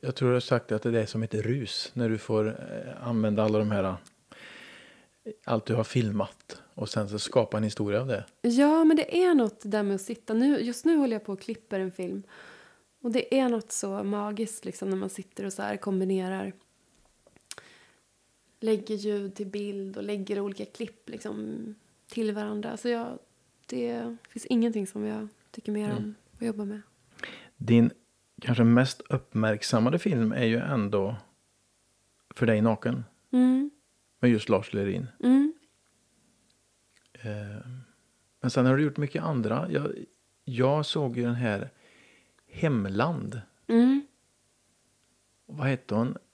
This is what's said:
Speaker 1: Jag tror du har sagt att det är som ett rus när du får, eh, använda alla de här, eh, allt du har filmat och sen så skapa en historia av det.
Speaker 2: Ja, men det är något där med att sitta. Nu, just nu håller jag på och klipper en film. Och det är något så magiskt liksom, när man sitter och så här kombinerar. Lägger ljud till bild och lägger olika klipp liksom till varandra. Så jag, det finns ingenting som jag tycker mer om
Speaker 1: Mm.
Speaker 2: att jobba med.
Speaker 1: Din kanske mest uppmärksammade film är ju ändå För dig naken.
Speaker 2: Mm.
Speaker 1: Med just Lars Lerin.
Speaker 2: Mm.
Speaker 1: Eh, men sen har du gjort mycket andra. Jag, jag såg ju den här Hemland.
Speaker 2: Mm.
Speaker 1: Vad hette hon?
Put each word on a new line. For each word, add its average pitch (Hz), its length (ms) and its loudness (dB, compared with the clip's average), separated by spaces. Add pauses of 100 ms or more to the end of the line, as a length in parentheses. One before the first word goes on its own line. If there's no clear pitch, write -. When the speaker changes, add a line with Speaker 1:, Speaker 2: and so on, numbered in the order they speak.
Speaker 1:
Jag 131 140 -4
tror 131 140 0
du 123 60 4
har 123 60 2
sagt 120 320 0
att 107 100 0
det 117 200 2
är 107 40 -2
som 110 160 -4
ett 110 120 -6
rus 110 600 -4
när 120 140 0
du 110 100 0
får, 107 300 0
eh, 113 600 -10
använda 110 340 2
alla 107 160 4
de 107 120 2
här, 101 140 0
eh, 95 120 -2 (1500)
allt 117 220 -2
du 120 80 0
har 113 100 2
filmat 107 800 -4 (120)
och 104 140 -8
sen 104 200 -4
så 104 100 -6
skapa - 380 2
en 107 60 0
historia 104 380 0
av 131 60 -4
det. 104 180 -2 (180)
Speaker 2:
Ja, 285 420 4
men 311 120 8
det - 260 0
är 359 120 6
något 226 300 2
där 208 180 -2
med 202 120 0
att 190 60 -4
sitta. 226 340 -8
Nu, 269 260 4
just 240 240 -6
nu 330 120 6
håller 269 180 4
jag 214 100 -6
på 202 80 -8
och 190 80 -8
klipper 220 400 -6
en 185 120 -4
film. 185 300 -6 (800)
Och 240 80 -2
det 262 280 2
är 262 100 2
något 226 240 -2
så 202 320 -6
magiskt 208 600 -4
liksom, 190 260 -6
när 190 60 0
man 190 140 -4
sitter - 360 -10
och 190 60 -6
så 196 100 -10
här 202 140 -4
kombinerar. 190 760 -2 (2000)
Lägger 214 340 -2
ljud 202 400 -4
till 208 120 -8
bild 196 500 -8
och 202 60 -8
lägger 202 380 -4
olika 202 240 -6
klipp - 440 -12
liksom 214 680 -10 (340)
till 220 260 -2
varandra. 214 420 -6
Så 240 120 -6
jag, 240 300 -4 (480)
det 233 500 -6 (120)
finns - 180 -14
ingenting 226 400 2
som 208 180 -6
jag 214 240 -6 (220)
tycker - 220 -8
mer 208 180 -2
om 240 60 -2
Speaker 1:
Mm. 214 180 -6 (220)
Speaker 2:
att - 100 -10
jobba 214 180 -4
med. 208 160 -8 (760)
Speaker 1:
Din 117 340 6 (500)
kanske 120 240 4
mest 120 440 6
uppmärksammade 110 880 2
film 117 340 2
är 123 120 0
ju 113 140 4
ändå 107 580 0 (1120)
För - 160 0
dig 110 140 6
naken. 117 440 0 (260)
Speaker 2:
Mm. 254 400 4 (500)
Speaker 1:
Med 123 100 6
just 107 180 2
Lars 98 240 2
Lerin. 98 340 -2 (160)
Speaker 2:
Mm. 277 300 6 (1600)
Speaker 1:
Eh, 104 540 -10 (720)
men 127 100 0
sen 127 160 4
har 131 100 6
du 143 60 4
gjort 143 140 0
mycket 147 260 -4
andra. 131 480 0
Jag, 147 220 -2 (520)
jag 135 420 2
såg 135 300 -2
ju 123 80 -2
den 120 100 0
här 120 360 -2 (760)
Hemland. 123 920 -2 (260)
Speaker 2:
Mm. 254 400 4 (1400)
Speaker 1:
Vad 143 200 -4
hette 131 280 -2
hon? 117 220 0 (180)